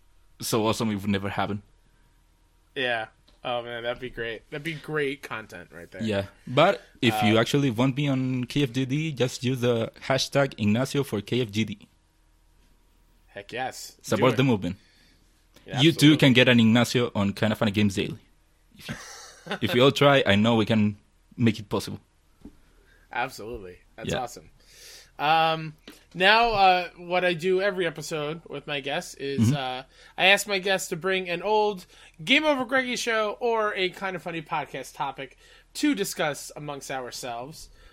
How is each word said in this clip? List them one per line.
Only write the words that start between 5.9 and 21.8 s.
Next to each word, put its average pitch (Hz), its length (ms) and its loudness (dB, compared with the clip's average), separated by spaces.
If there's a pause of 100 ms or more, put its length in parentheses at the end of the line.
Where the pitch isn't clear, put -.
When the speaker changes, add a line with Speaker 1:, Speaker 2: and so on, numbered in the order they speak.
Speaker 2:
there. 95 120 -14
Speaker 1:
Yeah. 101 240 -2 (200)
But 151 340 4 (200)
if 110 240 2
you 107 140 6
Speaker 2:
Uh, - 20 6
Speaker 1:
actually 139 320 2
want 123 240 0
me 147 120 -2
on 131 360 -2
K 143 180 -2
F 123 100 -2
G 135 120 -2
D, 151 280 -4
just 131 320 -4
use 127 160 -2
the 117 300 0 (160)
hashtag 135 520 0
Ignacio 117 440 0
for 107 180 -4
K 117 220 -2
F 113 80 -4
G 107 140 0
D. 104 240 -8 (1400)
Speaker 2:
Heck - 240 -18
yes. - 520 -10
Speaker 1:
Support 131 300 2
Speaker 2:
Do - 20 -4
it. - 20 -4
Speaker 1:
the 131 80 4
movement. 98 320 0 (920)
Speaker 2:
Yeah, - 140 -6
Speaker 1:
You 151 100 6
too 160 60 2
Speaker 2:
absolutely. 147 220 8
Speaker 1:
can 139 160 6
get 123 140 8
an 120 120 8
Ignacio 117 540 4
on 101 180 2
Kinda 107 240 0
Funny 110 160 0
Games 101 240 2
Daily. - 220 -4 (600)
If - 100 -16
you, - 60 -10 (320)
Speaker 2:
<laughs> - 360 -12
Speaker 1:
if - 120 0
we 120 60 4
all 135 100 8
try, 139 360 6
I 101 100 4
know 113 180 4
we 110 120 4
can 104 300 2 (400)
make 113 220 2
it 107 100 -16
possible. 101 300 -6 (1120)